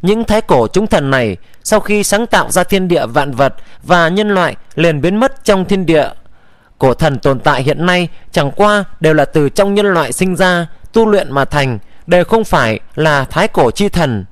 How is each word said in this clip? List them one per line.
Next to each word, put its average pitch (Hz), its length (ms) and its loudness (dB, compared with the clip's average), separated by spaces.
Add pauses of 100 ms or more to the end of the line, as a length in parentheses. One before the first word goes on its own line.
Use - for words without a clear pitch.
những 214 220 0
thái 208 160 0
cổ 131 260 2
chúng 202 200 0
thần 147 240 0
này 117 260 0 (280)
sau - 160 2
khi 208 240 0
sáng 220 220 0
tạo 185 240 0
ra 180 140 2
thiên 185 240 0
địa 151 180 2
vạn 135 260 -2
vật 131 220 0 (280)
và 165 260 2
nhân 202 260 0
loại 170 220 0 (180)
liền 156 260 2
biến 175 160 0
mất 262 280 -2
trong 196 200 2
thiên 190 220 0
địa. 151 220 2 (720)
Cổ 131 160 2
thần 143 240 0
tồn 135 220 0
tại 135 220 0
hiện 147 240 -2
nay 180 220 0 (240)
chẳng 143 180 0
qua 208 340 2 (160)
đều 160 140 4
là 151 100 4
từ 147 240 0
trong 202 260 0
nhân 208 200 2
loại 175 180 -2
sinh 185 240 -2
ra, 175 300 0 (260)
tu 226 140 4
luyện 196 260 0
mà 139 120 0
thành, 131 340 -2 (280)
đều 180 180 2
không 226 200 0
phải 120 360 0 (140)
là 147 300 0
thái 180 240 -2
cổ 139 220 2
chi 202 180 -2
thần. 123 440 -2